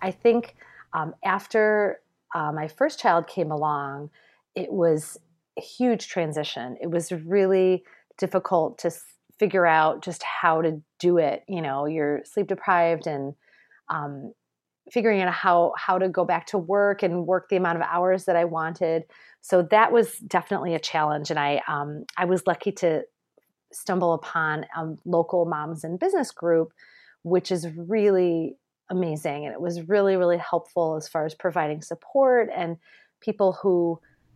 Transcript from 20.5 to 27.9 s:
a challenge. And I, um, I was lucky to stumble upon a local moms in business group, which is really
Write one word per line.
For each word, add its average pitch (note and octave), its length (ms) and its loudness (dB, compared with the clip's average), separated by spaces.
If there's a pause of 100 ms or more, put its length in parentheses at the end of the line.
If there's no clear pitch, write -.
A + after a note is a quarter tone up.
a D#3 40 0
challenge. D3+ 520 -2
And D#3 80 -2
I, C#3+ 280 0
um, D3 380 -6 (120)
I F3+ 80 0
was F3+ 200 0
lucky F#3 280 -2
to E3 300 0 (680)
stumble F3+ 420 0
upon D#3 520 -4 (100)
a D#3+ 180 -8 (120)
local E3+ 400 0
moms D#3 380 -6
in E3 140 -6
business F4+ 340 -2
group, E3 420 0 (500)
which F3+ 280 0
is E3+ 200 -4
really F3 880 2 (320)